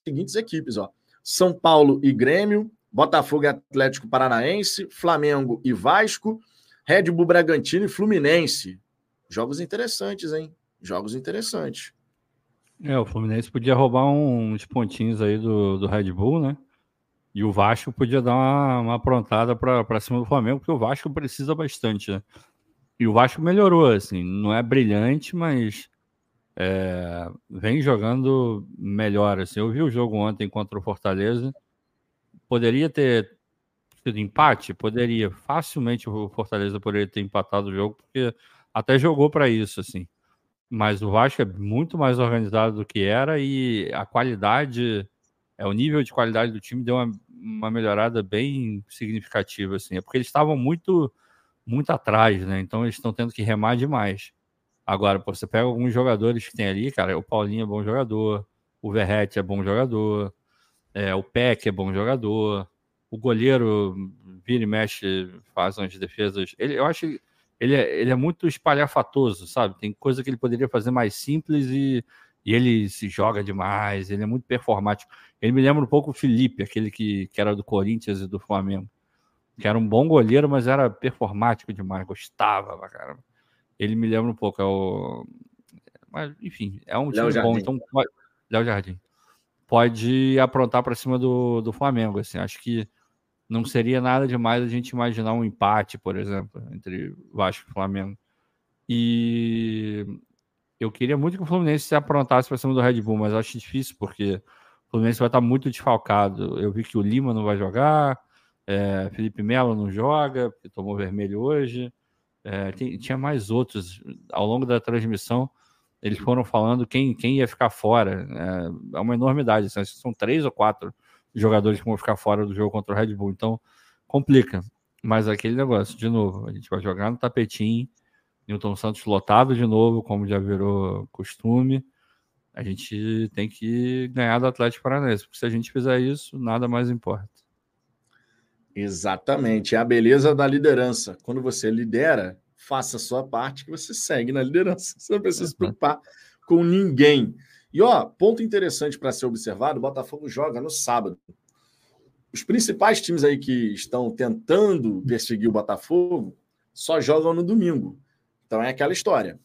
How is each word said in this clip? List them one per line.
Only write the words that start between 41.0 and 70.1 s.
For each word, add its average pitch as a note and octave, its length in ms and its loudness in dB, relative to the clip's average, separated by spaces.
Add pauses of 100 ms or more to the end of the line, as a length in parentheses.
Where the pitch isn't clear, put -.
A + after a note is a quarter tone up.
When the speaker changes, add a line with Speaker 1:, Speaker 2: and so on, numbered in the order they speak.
Speaker 2:
o G#2 80 -2
Vasco B2 320 4
é - 20 2
muito G#2 520 -4
mais C3 220 2
organizado A2+ 580 0
do G#2+ 80 -4
que G#2 180 -4
era C3 360 0
e C3 560 -2
a D#2+ 100 -6
qualidade, A#2 1040 0 (480)
é, G2+ 100 -8
o G2+ 60 -2
nível D3 300 2
de A#2+ 100 -6
qualidade A2+ 380 0
do A2 80 -10
time B2 240 -10
deu B2 140 0
uma, A#2+ 160 0 (160)
uma A2 420 -8
melhorada A2 500 0
bem G#2+ 680 -4
significativa, G#2 880 -6
assim. F#2+ 200 -8
É F#2 40 -4
porque - 160 -6
eles B2+ 100 -2
estavam D3+ 300 0
muito, D#3+ 560 0 (520)
muito C3+ 260 -2
atrás, G#2+ 540 2
né? F#2+ 140 -2
Então G#2 260 -4
eles A2+ 120 -4
estão A#2 160 -4
tendo A#2 200 -4
que A2 100 -6
remar A2 340 2
demais. A#2 560 -2 (520)
Agora, G2 360 2
pô, G2+ 120 -8
você G2+ 140 -10
pega A2+ 180 2
alguns B2 280 0
jogadores A#2 560 0
que - 80 -20
tem G#2+ 100 -2
ali, G2+ 240 -2
cara, F#2 260 -2
o E2+ 60 -4
Paulinho G#2+ 400 -2
é A2 40 -6
bom G#2 180 -4
jogador, G#2+ 600 -2 (380)
o A2 80 -6
Verratti G#2 480 0
é G2+ 40 0
bom G2 200 -4
jogador, G#2+ 720 -2 (580)
é, G2 220 -2
o G2 80 -2
Peck A#2+ 460 0
é G#2 40 0
bom F#2+ 220 -4
jogador, G#2+ 720 -2 (400)
o A2+ 80 -12
goleiro A2 800 2 (500)
vira A#2+ 200 0
e - 20 0
mexe, G2+ 640 -2 (240)
faz F#2+ 240 -2
umas F#2+ 180 -8
defesas. F#2+ 640 -4
Ele, C3+ 180 -4
eu C3 100 0
acho E3 200 -4
que... C#3+ 140 -8 (380)
Ele C3 160 2
é, E2+ 260 2
ele B2 100 2
é B2+ 40 4
muito D#3 320 -2
espalhafatoso, C#3 1000 0
sabe? G#2 320 -2
Tem G#2+ 140 -8
coisa C3 300 -2